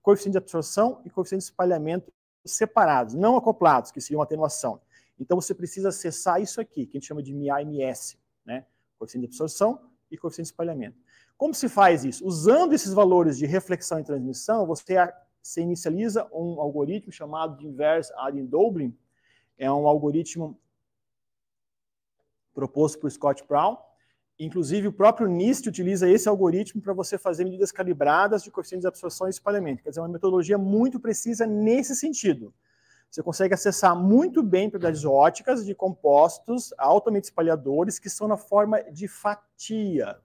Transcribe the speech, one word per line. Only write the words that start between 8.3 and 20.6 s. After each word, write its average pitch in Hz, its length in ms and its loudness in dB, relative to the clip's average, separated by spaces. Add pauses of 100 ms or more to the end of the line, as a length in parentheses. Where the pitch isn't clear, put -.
né? 127 220 -12 (340)
Coeficiente 120 280 -10
de 120 80 -14
absorção 202 560 -4 (200)
e 160 60 -14
coeficiente 165 300 -10
de - 60 -16
espalhamento. 156 460 -10 (380)
Como 302 160 -2
se - 160 -4
faz 175 380 4
isso? 135 200 -6
Usando 220 460 4
esses 196 220 -2
valores 180 420 4
de 139 80 -2
reflexão 170 560 -4
e - 20 -10
transmissão, 143 640 -4
você 165 300 -2
a-, 180 180 4 (280)
você - 180 -8
inicializa 175 720 -4
um 170 260 -8
algoritmo 147 540 -4
chamado 156 460 -8
de 147 80 -16
inverse 151 500 0
Adin 135 300 -6
Doblin, 156 500 0 (640)
é 135 120 -2
um 147 160 0
algoritmo 151 720 -2 (2000)